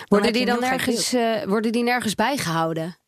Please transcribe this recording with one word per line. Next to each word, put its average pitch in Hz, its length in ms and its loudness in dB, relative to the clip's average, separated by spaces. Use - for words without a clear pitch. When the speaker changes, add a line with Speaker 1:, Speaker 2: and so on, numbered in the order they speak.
Speaker 1:
Worden 202 180 4
Speaker 2:
heb 233 100 0
je 247 80 2
Speaker 1:
die 240 100 0
Speaker 2:
een 240 60 0
Speaker 1:
dan 247 80 0
Speaker 2:
heel 262 100 0
gek - 80 -4
Speaker 1:
nergens, 233 240 -2
Speaker 2:
beeld. 233 320 0
Speaker 1:
eh, - 60 -6
worden 220 240 0
die 240 100 0
nergens 233 320 0
bijgehouden? 165 800 -2